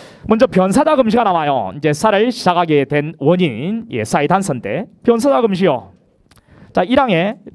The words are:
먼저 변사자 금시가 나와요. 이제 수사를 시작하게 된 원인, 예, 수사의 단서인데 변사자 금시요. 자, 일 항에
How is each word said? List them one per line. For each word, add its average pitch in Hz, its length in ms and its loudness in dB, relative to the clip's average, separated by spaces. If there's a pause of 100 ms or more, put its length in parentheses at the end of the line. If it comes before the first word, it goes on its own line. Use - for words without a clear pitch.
(280)
먼저 214 200 2
변사자 196 480 2
금시가 233 280 2
나와요. 147 540 -2
이제 151 160 0
수사를 214 380 0
시작하게 170 540 0
된 147 340 -4
원인, 175 720 0
예, 113 120 -4
수사의 147 240 -2
단서인데 156 600 -4 (160)
변사자 247 380 2
금시요. 170 500 0 (800)
자, 185 100 0
일 247 160 2
항에 202 380 0 (180)